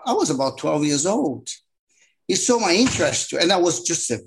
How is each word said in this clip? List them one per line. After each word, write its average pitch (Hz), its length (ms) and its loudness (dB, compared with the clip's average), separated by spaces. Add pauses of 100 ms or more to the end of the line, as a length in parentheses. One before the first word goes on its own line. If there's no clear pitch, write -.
I 269 80 0
was 392 160 0
about 135 300 -2
twelve 151 260 0
years 147 220 0
old. 190 420 -2 (760)
He 185 80 0
saw 240 240 2
my 185 140 2
interest, 185 600 0
and 170 180 2
I 190 60 4
was 175 240 0
just - 300 -4
a 110 160 -4